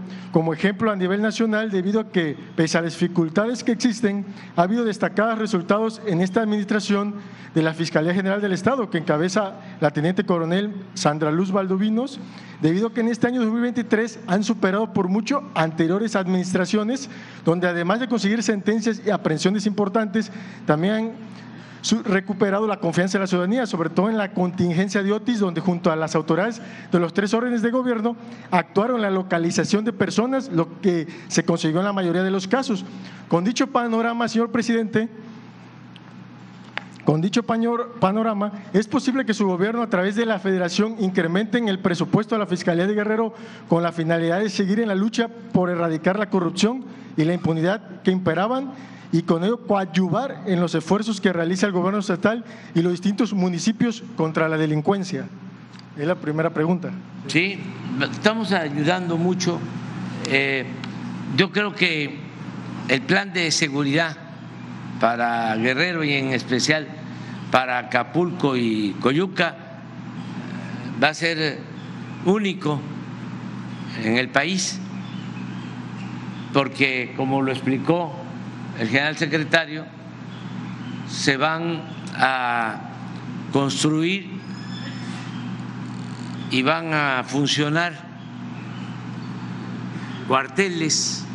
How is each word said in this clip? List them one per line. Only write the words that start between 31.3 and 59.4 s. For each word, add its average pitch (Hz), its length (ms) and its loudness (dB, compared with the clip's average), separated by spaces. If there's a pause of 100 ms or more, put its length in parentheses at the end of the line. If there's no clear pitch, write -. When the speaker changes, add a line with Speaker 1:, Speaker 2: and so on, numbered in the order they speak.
Speaker 1:
consiguió 165 360 2
en 190 60 2
la 202 60 2
mayoría 185 320 2
de 190 80 2
los 190 160 0
casos. 240 380 0 (420)
Con 170 160 2
dicho 247 240 2
panorama, 233 600 2
señor 226 240 2
presidente, 226 580 0 (1900)
con 151 160 4
dicho 202 220 2
pañor-, 233 580 0
panorama, 208 520 2 (220)
¿es 214 140 4
posible 262 380 0
que 214 80 2
su 202 140 2
gobierno, 202 340 0
a 226 80 -2
través 196 260 2
de 233 120 2
la 220 100 2
federación, 190 640 0
incrementen 190 680 2
el 190 120 0
presupuesto 190 560 2
a - 20 2
la 208 80 0
Fiscalía 175 400 2
de 208 80 2
Guerrero 214 400 0 (340)
con 165 140 4
la 170 100 2
finalidad 165 480 2
de 208 120 0
seguir 196 280 2
en 226 100 2
la 196 60 2
lucha 226 340 2 (220)
por 180 200 4
erradicar 170 480 2
la 202 100 0
corrupción 196 560 2 (320)
y 156 60 4
la 165 100 4
impunidad 170 720 0
que 190 80 6
imperaban 185 600 2 (400)
y 165 120 4
con 170 200 2
ello 233 240 0
coadyuvar 190 800 0
en 180 160 2
los 165 120 2
esfuerzos 196 460 0
que 190 140 4
realiza 170 320 2
el 202 80 2
gobierno 185 260 2
estatal 208 460 0 (280)
y 170 80 4
los 175 120 2
distintos 196 400 0
municipios 208 720 0 (120)
contra 160 320 2
la 160 100 0
delincuencia? 156 680 0 (720)
Es 147 100 -2
la 180 80 2
primera 160 360 0
pregunta. 156 400 0 (360)
Speaker 2:
Sí, 185 320 2 (500)
estamos 214 440 2
ayudando 165 640 2
mucho. 175 420 2 (720)